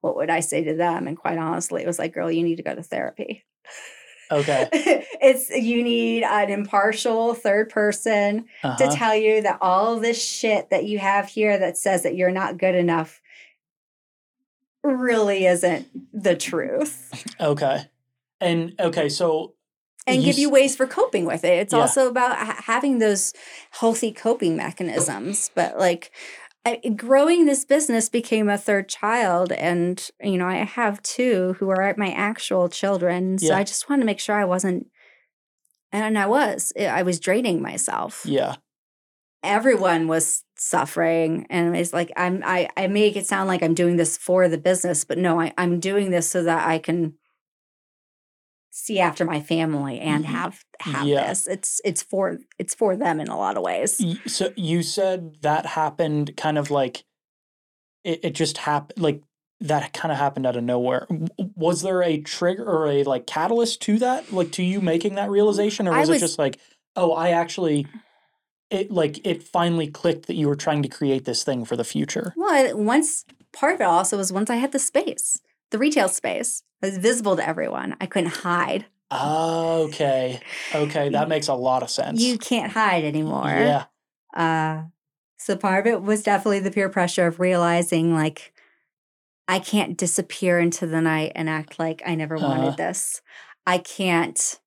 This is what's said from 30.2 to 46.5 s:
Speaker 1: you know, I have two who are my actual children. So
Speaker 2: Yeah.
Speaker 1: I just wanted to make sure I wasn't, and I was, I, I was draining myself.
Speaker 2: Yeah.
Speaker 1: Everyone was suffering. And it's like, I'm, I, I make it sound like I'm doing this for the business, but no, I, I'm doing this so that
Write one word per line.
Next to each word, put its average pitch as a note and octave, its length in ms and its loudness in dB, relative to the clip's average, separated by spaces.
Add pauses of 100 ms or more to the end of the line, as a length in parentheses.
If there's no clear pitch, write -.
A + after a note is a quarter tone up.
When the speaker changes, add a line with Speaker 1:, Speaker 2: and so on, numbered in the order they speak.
Speaker 1:
you G3 160 0
know, F3+ 100 0
I F#3 160 -2
have G#3 380 -2
two F#3+ 580 0
who F#3+ 100 -2
are F#3+ 280 2
my G3 140 0
actual F#3+ 580 0
children. F#3 680 0
So F3 100 0
Speaker 2:
Yeah. D#3 100 4
Speaker 1:
I G3 60 2
just - 260 -6
wanted C#4 140 2
to - 20 2
make G#3 140 -2
sure G#3 160 -2
I G#3 100 2
wasn't, F3+ 420 -2 (1040)
and G#3+ 260 0
I G3+ 100 2
was, A#3 520 2
I, G#3 60 0
I E3+ 180 0
was F3+ 160 0
draining F#3+ 420 0
myself. - 640 -6
Speaker 2:
Yeah. C#3 300 0 (840)
Speaker 1:
Everyone G3 680 2
was D#3+ 340 0 (140)
suffering. E3 920 0
And E3+ 280 0
it's F3 160 -2
like, E3+ 240 -2
I'm, F3+ 280 -2
I, F3+ 300 0
I G3 120 -2
make G#3 280 2
it G3+ 100 -6
sound F#3+ 220 0
like F3+ 160 0
I'm E3 100 2
doing F3 220 4
this E3+ 220 0
for F#3 320 4
the E3 80 0
business, F3+ 480 0
but - 120 -4
no, E3+ 220 2
I, D#3+ 180 0
I'm F3 220 0
doing G3 320 0
this E3+ 180 0
so F3+ 140 0
that E3 240 2